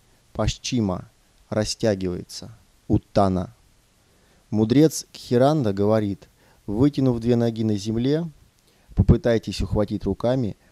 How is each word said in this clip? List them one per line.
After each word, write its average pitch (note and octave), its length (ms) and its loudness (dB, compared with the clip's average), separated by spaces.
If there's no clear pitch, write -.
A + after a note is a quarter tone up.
пасчима, G#2+ 760 -4
растягивается, G#2 1040 -4
уттана. F#2+ 680 0
Мудрец A#2+ 640 2
Кхиранда B2+ 580 2
говорит: G2+ 560 0
"Вытянув B2+ 540 0
две A#2+ 160 0
ноги A#2 280 0
на G#2+ 140 0
земле, B2+ 520 -2
попытайтесь A#2 680 2
ухватить G#2 420 -2
руками A#2 540 -2